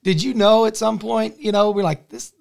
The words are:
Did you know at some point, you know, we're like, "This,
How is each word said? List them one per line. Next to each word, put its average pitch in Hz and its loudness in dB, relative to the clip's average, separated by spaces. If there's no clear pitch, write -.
Did 185 0
you 262 -2
know 220 4
at 220 -4
some 220 -2
point, 220 -4
you 214 -4
know, 208 2
we're 202 -2
like, 156 -4
"This, - -16